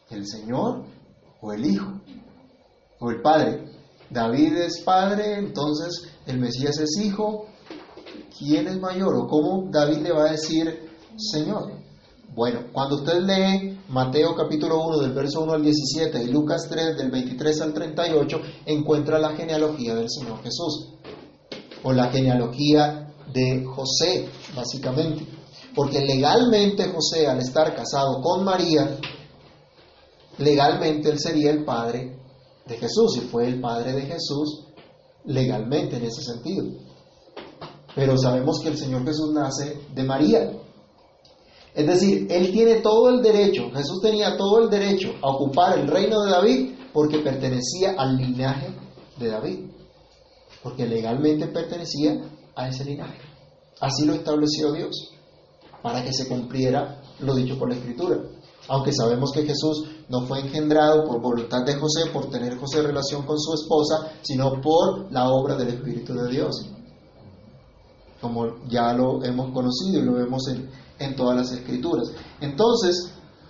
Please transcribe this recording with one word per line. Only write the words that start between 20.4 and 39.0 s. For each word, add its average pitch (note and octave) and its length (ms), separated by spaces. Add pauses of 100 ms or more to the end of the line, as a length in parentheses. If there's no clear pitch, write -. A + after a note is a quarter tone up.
Jesús, D#3 520 (880)
o C3 100
la B2 160
genealogía C#3 1040 (180)
de B2+ 340
José, D#3 640 (260)
básicamente. C3+ 720 (480)
Porque C#3+ 260
legalmente G3 880
José, D#3+ 360
al B2+ 120
estar D#3 360
casado C3 460
con F3+ 240
María, E3 520 (1400)
legalmente D3+ 720
él D3 100
sería D3+ 320
el D3 140
padre A#2+ 540 (460)
de A#2 120
Jesús, C3 400
y A#2 40
fue A#2+ 260
el B2+ 120
padre A#2+ 340
de C3+ 100
Jesús D3+ 640 (580)
legalmente B2+ 720
en A#2 60
ese - 200
sentido. D3 420 (1300)
Pero C3+ 240
sabemos B2+ 440
que E3 80
el C#3 80
Señor B2+ 260